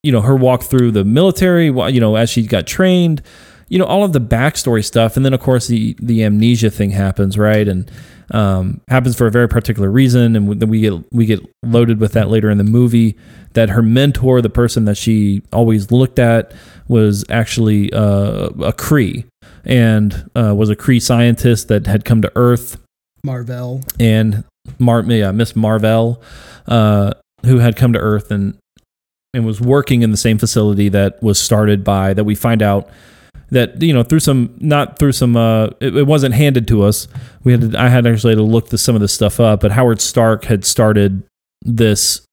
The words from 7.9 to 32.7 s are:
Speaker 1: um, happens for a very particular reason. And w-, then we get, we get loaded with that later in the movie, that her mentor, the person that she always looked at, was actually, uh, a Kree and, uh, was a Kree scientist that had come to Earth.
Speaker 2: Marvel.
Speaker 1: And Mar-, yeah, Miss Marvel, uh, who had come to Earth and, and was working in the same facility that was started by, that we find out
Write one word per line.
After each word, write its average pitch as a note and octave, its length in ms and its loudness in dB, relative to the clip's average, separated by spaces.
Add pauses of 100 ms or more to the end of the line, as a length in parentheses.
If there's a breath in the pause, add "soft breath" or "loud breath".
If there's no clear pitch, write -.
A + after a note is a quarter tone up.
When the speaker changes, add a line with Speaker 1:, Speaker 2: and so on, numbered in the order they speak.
Speaker 1:
um, G2 580 -2
happens B2 280 0
for A#2+ 100 2
a G#2 40 0
very A#2+ 180 2
particular G#2 400 -2
reason. A#2+ 460 2
And G2+ 100 0
w-, G2+ 140 -2
then A2 100 0
we A2 120 0
get, G#2+ 120 0 (180)
we A#2 140 0
get G#2+ 140 0 (240)
loaded A#2 360 2
with G#2+ 140 -2
that G#2+ 160 0
later G#2+ 200 0
in G#2 80 2
the G2+ 60 0
movie, A2+ 540 2 (360 loud breath)
that A2+ 160 2
her A2+ 120 0
mentor, B2+ 600 2
the A2+ 80 -2
person A#2 360 0
that G#2 120 -2
she G#2 440 0 (120)
always A2 380 0
looked B2+ 280 2
at, A#2 320 0 (360 loud breath)
was G#2+ 420 2
actually, G#2+ 640 -2
uh, G2+ 540 -2 (140)
a - 120 -4
Kree B2 520 -2 (380 soft breath)
and, G#2+ 720 0
uh, A2 200 0
was G#2+ 140 0
a G#2 60 -2
Kree B2 260 0
scientist A#2+ 680 0
that G#2 180 0
had G#2 180 -2
come A2+ 160 2
to - 140 -4
Earth. A#2+ 420 0 (460)
Speaker 2:
Marvel. B2 580 -10 (180)
Speaker 1:
And A2 440 2 (360)
Mar-, A#2 240 2
yeah, G#2+ 280 0
Miss A2+ 240 -4
Marvel, A2 680 0 (460 loud breath)
uh, G#2+ 440 2 (340)
who B2+ 140 4
had A#2+ 160 2
come B2 180 0
to A2 60 0
Earth G#2+ 320 -4
and, G2 260 -4 (760)
and A#2 100 -2
was G#2+ 140 -4
working B2 440 2
in A2 80 2
the G#2 60 0
same A2+ 200 0
facility G#2 520 0
that G2 320 0
was G#2 180 0
started G#2 440 0
by, G2 300 0
that G#2+ 100 -2
we G#2 120 -2
find A2+ 260 -2
out G2+ 260 0 (600 loud breath)